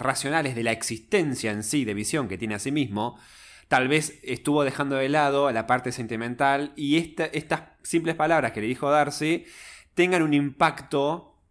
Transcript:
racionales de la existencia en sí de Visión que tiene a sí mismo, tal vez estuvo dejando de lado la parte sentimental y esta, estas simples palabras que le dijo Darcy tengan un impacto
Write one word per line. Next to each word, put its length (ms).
racionales 560
de 80
la 80
existencia 800
en 100
sí 220
de 100
Visión 340
que 100
tiene 180
a 20
sí 140
mismo, 460
tal 200
vez 340
estuvo 420
dejando 320
de 140
lado 420
la 140
parte 260
sentimental 840
y 200
esta, 300
estas 360
simples 340
palabras 360
que 100
le 40
dijo 240
Darcy 540
tengan 280
un 120
impacto 960